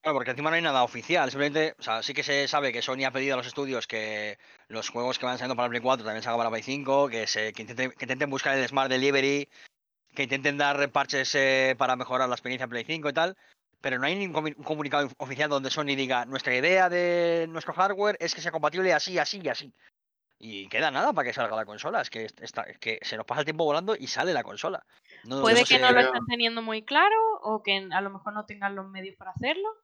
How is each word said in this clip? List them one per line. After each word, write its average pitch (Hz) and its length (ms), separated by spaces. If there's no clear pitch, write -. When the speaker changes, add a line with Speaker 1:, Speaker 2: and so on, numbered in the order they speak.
Speaker 1:
Claro, 151 140
porque 127 140
encima 147 180
no 165 60
hay 170 60
nada 139 220
oficial, 131 460
simplemente, 147 480
o - 40
sea, 113 200
sí 135 100
que 139 100
se 139 240
sabe 139 280
que 117 80
Sony 135 240
ha 131 40
pedido 135 240
a - 40
los 123 80
estudios 131 400
que 107 520
los 110 220
juegos 123 280
que - 60
van 123 140
saliendo 127 180
para 120 140
Play 120 100
cuatro 123 240
también 110 180
salgan 117 180
para 113 100
Play 110 120
cinco, 139 460
que 113 180
se, 107 280
que 113 80
intenten, 127 300
que - 120
intenten 131 240
buscar 135 300
el 127 100
Smart 135 220
Delivery, 139 580
que 139 100
intenten 135 340
dar 143 340
parches, 135 440
eh, 131 420
para 127 180
mejorar 127 320
la 123 80
experiencia 127 280
en 117 60
Play 120 140
cinco 151 260
y 135 40
tal, 170 220
pero 127 180
no 131 80
hay 170 100
ningún 170 280
comu-, 147 140
un 147 60
comunicado 147 440
oficial 139 320
donde 135 200
Sony 143 260
diga, 127 300
"Nuestra 127 300
idea 180 340
de 175 600
nuestro 160 240
hardware 196 460
es 165 140
que - 80
sea 165 100
compatible 165 420
así, 180 240
así 175 260
y 147 60
así". 123 240
Y 101 300
queda 147 220
nada 185 240
para 139 140
que 123 60
salga 110 220
la 110 100
consola, 151 360
es - 80
que 110 160
est-, - 160
está, 113 220
es - 140
que 113 240
se - 140
nos 110 100
pasa 131 160
el 143 40
tiempo 156 180
volando 170 320
y 131 120
sale 170 260
la 123 100
consola. 160 420
No, 131 180
Speaker 2:
Puede 226 160
Speaker 1:
no 240 100
Speaker 2:
que 262 120
Speaker 1:
sé. - 0
Speaker 2:
no 254 140
lo 247 80
Speaker 3:
creo - 0
Speaker 2:
estén 247 260
teniendo 233 340
muy 220 240
claro 349 300
o 214 220
que 196 300
a 180 80
lo 196 100
mejor 196 240
no 214 120
tengan 202 280
los 190 140
medios 190 280
para 190 140
hacerlo. 320 380